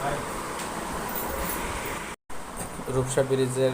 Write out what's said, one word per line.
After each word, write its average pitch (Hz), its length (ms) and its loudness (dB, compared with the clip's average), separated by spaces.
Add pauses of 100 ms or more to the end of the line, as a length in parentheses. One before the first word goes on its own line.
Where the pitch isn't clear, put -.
(2750)
রূপসা 131 360 4
ব্রিজের 131 500 4